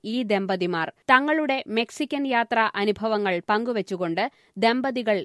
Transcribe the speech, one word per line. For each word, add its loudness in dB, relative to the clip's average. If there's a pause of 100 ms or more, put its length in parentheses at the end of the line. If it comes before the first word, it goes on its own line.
ഈ -4
ദമ്പതിമാർ. -2 (140)
തങ്ങളുടെ 4
മെക്സിക്കൻ -4
യാത്രാ 0
അനുഭവങ്ങൾ 0
പങ്കുവച്ചുകൊണ്ട് -2 (320)
ദമ്പതികൾ 0